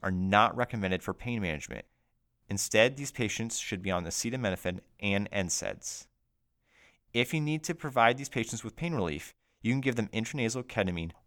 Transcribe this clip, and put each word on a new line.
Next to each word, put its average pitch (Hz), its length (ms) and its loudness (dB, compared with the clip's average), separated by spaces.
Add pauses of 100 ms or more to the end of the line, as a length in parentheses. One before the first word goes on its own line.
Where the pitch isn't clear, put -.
are 95 80 0
not 95 440 6
recommended 98 460 0
for 101 100 -4
pain 117 300 -4
management. 80 420 -4 (640)
Instead, 110 480 4
these 139 140 -8
patients 113 480 -4
should 95 240 -4
be 95 80 -4
on 87 140 0
acetaminophen 101 760 -2 (220)
and 101 320 0
N 95 160 0
saids. - 580 -6 (1040)
If 120 220 0
you 156 60 2
need 151 240 -2
to 170 100 -4
provide 127 440 4
these 139 100 -10
patients 113 340 -4
with 110 140 -10
pain 170 180 -4
relief, 82 400 -2 (280)
you 113 100 2
can 135 80 2
give 123 160 0
them 110 160 -2
intranasal 113 500 -2
ketamine 87 480 -2 (160)